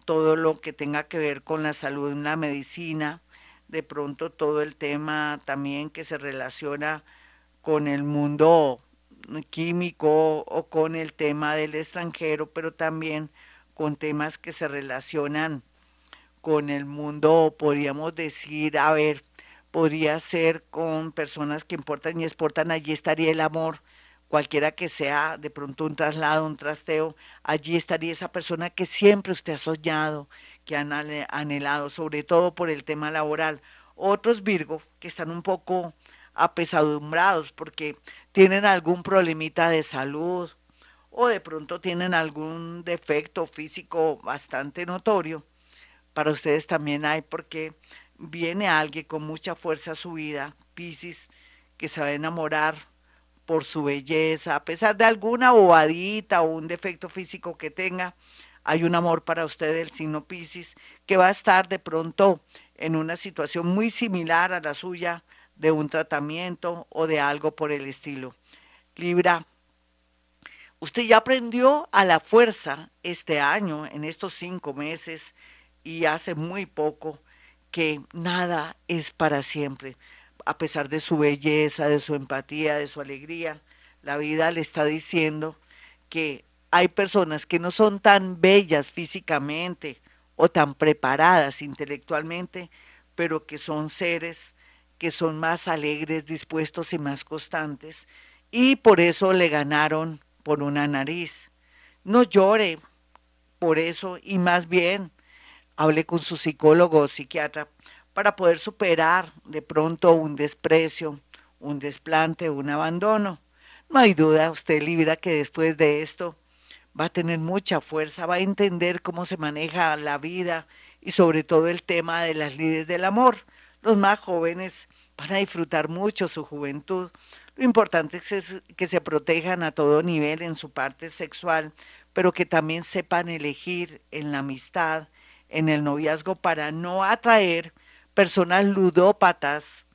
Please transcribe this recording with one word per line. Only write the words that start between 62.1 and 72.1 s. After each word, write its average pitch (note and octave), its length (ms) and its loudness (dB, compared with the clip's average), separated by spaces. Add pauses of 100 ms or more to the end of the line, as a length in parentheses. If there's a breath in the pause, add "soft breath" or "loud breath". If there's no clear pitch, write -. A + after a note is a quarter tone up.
en D#3+ 200 -4
una D#3+ 200 -4
situación E3+ 500 -6
muy G3+ 240 2
similar F3+ 640 0
a F3 80 -4
la D3+ 140 -6
suya, F3 480 -8 (320 soft breath)
de D#3 160 2
un D3+ 180 0
tratamiento E3 1000 -6
o D#3+ 180 -2
de D#3 120 0
algo D3 360 -2
por D3+ 160 -4
el C#3 160 -6
estilo. C3+ 480 -12 (600 soft breath)
Libra, F3 520 2 (1300 loud breath)
usted D#3+ 240 -4
ya A3+ 160 8
aprendió B3 760 2
a G3 140 4
la E3 160 4